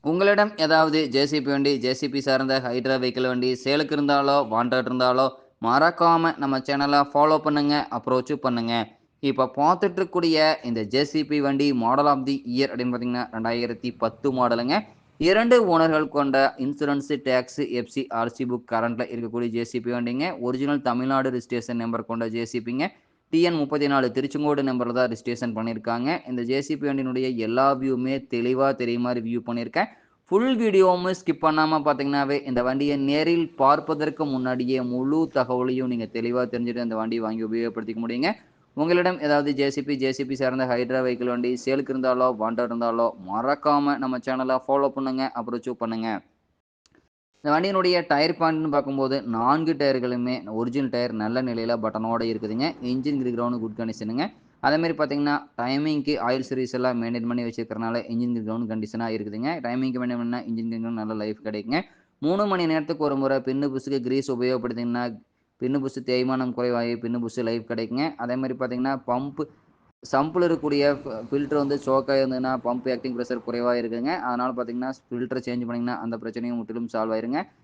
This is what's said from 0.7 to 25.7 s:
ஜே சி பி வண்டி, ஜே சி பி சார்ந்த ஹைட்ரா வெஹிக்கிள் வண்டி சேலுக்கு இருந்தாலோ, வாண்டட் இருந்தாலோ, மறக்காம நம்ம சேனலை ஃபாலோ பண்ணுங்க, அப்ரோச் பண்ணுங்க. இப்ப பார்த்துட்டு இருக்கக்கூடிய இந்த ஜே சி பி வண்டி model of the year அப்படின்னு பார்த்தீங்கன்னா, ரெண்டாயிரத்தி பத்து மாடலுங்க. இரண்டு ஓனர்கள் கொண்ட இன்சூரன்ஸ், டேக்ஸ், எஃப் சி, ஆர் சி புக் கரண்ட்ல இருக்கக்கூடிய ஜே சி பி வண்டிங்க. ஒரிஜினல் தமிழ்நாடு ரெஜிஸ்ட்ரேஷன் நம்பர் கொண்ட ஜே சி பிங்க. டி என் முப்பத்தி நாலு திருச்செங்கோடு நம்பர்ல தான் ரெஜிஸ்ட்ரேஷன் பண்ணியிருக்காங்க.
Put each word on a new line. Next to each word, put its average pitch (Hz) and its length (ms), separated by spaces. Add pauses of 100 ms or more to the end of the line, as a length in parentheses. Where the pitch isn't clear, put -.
ஜே 135 180
சி 147 160
பி 131 80
வண்டி, 139 280
ஜே 127 160
சி 143 140
பி 139 120
சார்ந்த 135 440
ஹைட்ரா 127 340
வெஹிக்கிள் 127 280
வண்டி 127 260
சேலுக்கு 147 420
இருந்தாலோ, 143 540
வாண்டட் 120 380
இருந்தாலோ, 127 440 (320)
மறக்காம 165 760
நம்ம 135 220
சேனலை 143 460 (100)
ஃபாலோ 151 240
பண்ணுங்க, 147 520
அப்ரோச் 127 440
பண்ணுங்க. 120 380 (480)
இப்ப 135 360
பார்த்துட்டு 180 400
இருக்கக்கூடிய 165 640
இந்த 117 200
ஜே 117 220
சி 147 200
பி 147 160
வண்டி 139 320
model 127 340
of 143 200
the 139 60
year 135 360
அப்படின்னு 123 220
பார்த்தீங்கன்னா, 123 420
ரெண்டாயிரத்தி 117 680
பத்து 117 340
மாடலுங்க. 123 480 (360)
இரண்டு 208 600
ஓனர்கள் 156 300
கொண்ட 139 500
இன்சூரன்ஸ், 143 500
டேக்ஸ், 135 640
எஃப் 120 180
சி, 135 180
ஆர் 117 220
சி 117 160
புக் 120 280
கரண்ட்ல 117 340
இருக்கக்கூடிய 117 400
ஜே 117 180
சி 117 160
பி 120 100
வண்டிங்க. 123 500
ஒரிஜினல் 131 420
தமிழ்நாடு 131 480
ரெஜிஸ்ட்ரேஷன் 120 440
நம்பர் 117 320
கொண்ட 117 220
ஜே 117 160
சி 117 160
பிங்க. 127 320 (400)
டி 160 100
என் 175 120
முப்பத்தி 147 340
நாலு 135 240
திருச்செங்கோடு 143 500
நம்பர்ல 123 300
தான் 123 160
ரெஜிஸ்ட்ரேஷன் 117 460
பண்ணியிருக்காங்க. 117 760